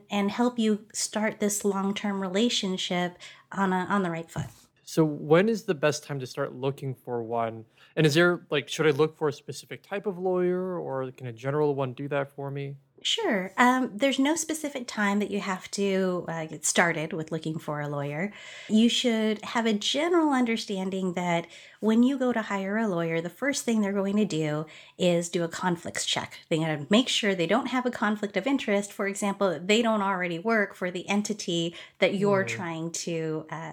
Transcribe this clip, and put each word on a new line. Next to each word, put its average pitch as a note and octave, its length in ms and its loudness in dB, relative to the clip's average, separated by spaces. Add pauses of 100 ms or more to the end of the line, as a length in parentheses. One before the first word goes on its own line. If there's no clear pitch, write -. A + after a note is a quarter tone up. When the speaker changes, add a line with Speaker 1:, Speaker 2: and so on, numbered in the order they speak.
(100)
Speaker 1:
and G3+ 200 0
help A#3+ 280 0
you G#3+ 340 2
start G#3+ 480 -2
this G#3 240 0
long-term G3 560 -2
relationship F#3 1000 0 (320)
on F#3+ 220 0
a, F#3 180 0
on G3+ 140 2
the E3+ 60 -2
right E3 200 -8
foot. - 160 -8 (380)
Speaker 2:
So - 200 2
when D3+ 440 4
is A3 160 0
the F#3 100 -2
best C#3+ 300 0
time C#3+ 160 -6
to B2+ 60 -8
start - 280 -6
looking C3+ 400 -4
for A#2+ 280 -6
one? A2+ 420 -4 (320)
And D#3 100 6
is C#3 80 4
there, F3 360 4
like, C#3+ 180 0
should D#3 180 0
I D#3 40 6
look D3+ 280 2
for D#3+ 80 0
a C#3+ 60 0
specific - 500 -14
type G3+ 240 -8
of F3+ 120 -6
lawyer, F3+ 600 0
or C3+ 320 -4
can B2+ 160 -12
a A#2+ 60 -8
general C#3 420 0
one C3+ 200 -2
do C#3+ 140 -8
that C#3 220 -2
for C#3 220 -10
me? C#3 240 -8 (260)
Speaker 1:
Sure. A3 540 0
Um, B3+ 380 4
there's C4 240 2
no C#4+ 160 4
specific D4 540 -6
time G#3 320 0
that G3 100 -2
you G3+ 80 -2
have F#3+ 340 -6
to, F#3+ 560 0
uh, E3 180 -6
get D#3+ 180 -10
started E3 480 2
with D#3 180 -6
looking D#3+ 280 -4
for D3 220 -6
a D3 80 -4
lawyer. D3 440 -4 (360)
You A3 200 6
should A3 560 0
have A#3 200 -2
a A3+ 100 2
general D#4 580 2
understanding F#3+ 800 0
that F3 340 2 (340)
when A3 220 6
you C4 160 4
go B3 140 2
to A3 100 0
hire G3+ 360 -2
a A3+ 100 0
lawyer, E3 320 0
the E3+ 100 -4
first C#4 340 -4
thing A3+ 160 2
they're G3 120 2
going G3 240 0
to G#3+ 80 4
do D#3 420 0 (320)
is F3 300 2
do E3+ 160 0
a E3 40 0
conflicts - 560 -4
check. - 340 -4 (100)
They're D#3+ 100 2
gonna D3+ 320 -2
make A#3 180 4
sure G3 260 0
they E3+ 120 0
don't B3 220 2
have B3+ 180 -2
a B3 60 -2
conflict G#3 440 -2
of G3+ 100 0
interest. G#3 460 0
For G3+ 140 -4
example, G3 560 0
they G#3+ 200 4
don't A3 200 2
already F3+ 380 -2
work G#3 340 2
for F3+ 160 -4
the F3+ 180 -8
entity F#3+ 680 -2 (240)
that F#3+ 140 4
you're G3 280 4
Speaker 2:
Hmm. F#3+ 60 -4
Speaker 1:
trying E3 440 -6
to, D#3+ 580 -4
uh, D#3 220 -10